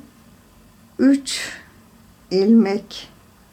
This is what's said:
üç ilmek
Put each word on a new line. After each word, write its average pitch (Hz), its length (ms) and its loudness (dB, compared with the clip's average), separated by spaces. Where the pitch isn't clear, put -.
üç 269 420 0
ilmek 196 800 0